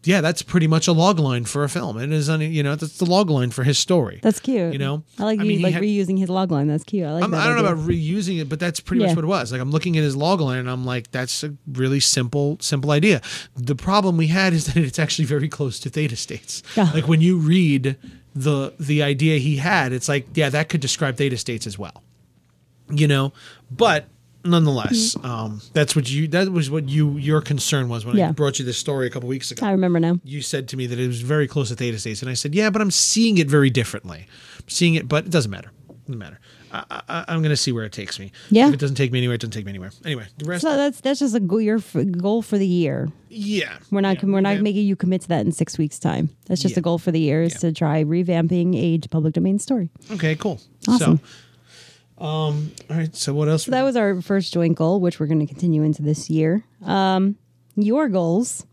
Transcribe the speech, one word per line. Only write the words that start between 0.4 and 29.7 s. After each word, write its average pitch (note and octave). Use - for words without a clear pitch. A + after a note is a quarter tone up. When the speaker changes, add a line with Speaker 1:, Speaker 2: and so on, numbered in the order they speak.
Speaker 1:
pretty E3
much D#3+
a F3+
log E3+
line B2+
for C#3+
a C#3+
film. B2
It C#3
is, D3+
un-, D#3
you D#3
know, C#3+
that's D3+
the F#3
log F#3
line B2+
for B2+
his C#3
story. C3
Speaker 2:
That's A3
cute. F#3
Speaker 1:
You C#3
know? C#3+
Speaker 2:
I G#3
like A3
Speaker 1:
I -
Speaker 2:
you, G#3+
Speaker 1:
mean, G#3
he F3
Speaker 2:
like, E3+
Speaker 1:
had F3
Speaker 2:
reusing G3
his F#3+
log F#3
line. C#3+
That's D3+
cute. F#3+
I D3+
like F3
Speaker 1:
I'm, F3+
Speaker 2:
that E3
Speaker 1:
I G#3
don't A#3+
know G#3+
Speaker 2:
idea. F3+
Speaker 1:
about D#3+
reusing F3
it, D3
but D3+
that's F3
pretty A3+
Speaker 2:
Yeah. G3
Speaker 1:
much E3
what E3
it D#3+
was. D#3+
Like, B2+
I'm C3+
looking D#3+
at D#3
his C#3
log E3
line, C3
and B2
I'm B2+
like, B2
"That's B2+
a D3
really C3
simple, C#3+
simple C#3+
idea." D3+
The B2+
problem F#3+
we D#3+
had F#3
is D#3+
<laughs> C#3
that A#2+
it's D3+
actually D#3
very C#3+
close C#3
to C3
Theta D3+
States. -
Speaker 2:
Oh. G3
Speaker 1:
Like, D3
when D#3+
you F3+
read D3+
the, C3+
the D3
idea D3
he C#3
had, D3
it's B2+
like, C#3+
yeah, D3
that D3+
could D#3+
describe C3+
Theta C3+
States A2+
as G2+
well. -
You D3+
know? C#3
But E3
nonetheless, C3+
Speaker 2:
Mm-hmm. -
Speaker 1:
um, A2
that's D3+
what C3
you, D3
that F#3
was D#3
what D3
you, D3
your D3+
concern C#3
was A#2
when B2
I G#3
Speaker 2:
Yeah. E3
Speaker 1:
brought C#3+
you C3
this A#2+
story C3+
a -
couple B2
weeks C3
ago. A3
Speaker 2:
I G3